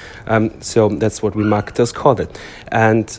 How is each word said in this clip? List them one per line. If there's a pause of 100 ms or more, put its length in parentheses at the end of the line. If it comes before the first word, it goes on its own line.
(280)
Um,
so
that's
what
we
marketers
call
it. (320)
And